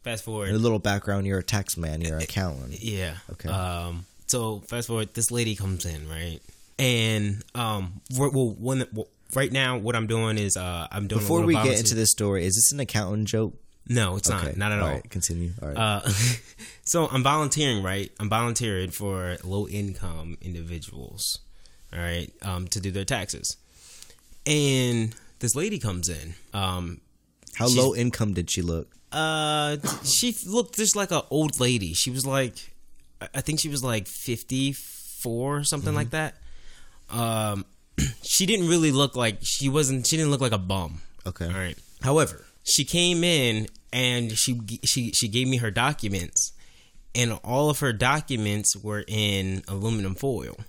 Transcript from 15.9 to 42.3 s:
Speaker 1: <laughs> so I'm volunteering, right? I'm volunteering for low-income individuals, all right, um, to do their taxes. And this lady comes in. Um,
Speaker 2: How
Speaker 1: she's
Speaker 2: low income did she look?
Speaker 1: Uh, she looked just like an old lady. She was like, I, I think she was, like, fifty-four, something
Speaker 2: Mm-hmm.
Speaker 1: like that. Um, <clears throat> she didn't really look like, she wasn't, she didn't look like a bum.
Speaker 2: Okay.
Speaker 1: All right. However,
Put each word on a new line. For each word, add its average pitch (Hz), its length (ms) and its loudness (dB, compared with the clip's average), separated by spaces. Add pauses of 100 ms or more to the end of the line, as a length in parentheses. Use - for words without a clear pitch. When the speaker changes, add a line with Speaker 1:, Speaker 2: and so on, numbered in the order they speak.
Speaker 1:
<laughs> - 360 -20
so 127 240 2
I'm 131 160 2
volunteering, 139 580 2
right? 95 380 -2
I'm 104 100 -2
volunteering 110 640 0
for 90 520 -4
low-income 90 1000 -4
individuals, 85 960 -8 (520)
all - 80 -8
right, 175 320 -4 (120)
um, 90 240 -4
to 101 120 -4
do 95 120 -4
their 98 140 -4
taxes. - 500 -6 (920)
And 127 680 2 (240)
this 123 160 0
lady 185 240 -2
comes 90 300 -2
in. 80 260 -8 (180)
Um, 92 480 -2 (540)
Speaker 2:
How 117 120 2
Speaker 1:
she's 123 100 6
Speaker 2:
low 127 180 6
income 117 380 0
did 87 160 -2
she - 120 0
look? 82 320 -2 (180)
Speaker 1:
Uh, 151 680 0 (260)
she 220 320 2 (100)
looked 220 300 0
just 208 200 2
like 196 160 0
an 156 180 2
old 151 300 2
lady. 120 340 2
She - 180 0
was 131 140 -2
like, 135 480 -2 (480)
I, - 140 -10
I 135 60 -2
think 151 180 -2
she 156 100 -2
was, 139 140 -2
like, 110 240 0
fifty-four, 131 1600 -4
something 147 260 0
Speaker 2:
Mm-hmm. 151 60 2
Speaker 1:
like 120 160 0
that. 156 240 -2 (760)
Um, 110 560 0 (280)
<clears throat> - 300 -2
she - 220 2
didn't 185 220 4
really 160 240 6
look 135 240 4
like, 113 260 2
she - 280 0
wasn't, 135 380 2
she 160 100 4
didn't 151 140 4
look 139 100 2
like 123 100 4
a 107 60 2
bum. 90 440 -2 (240)
Speaker 2:
Okay. 87 200 -6
Speaker 1:
All 85 80 -2
right. 92 240 -4 (240)
However, 143 440 2 (180)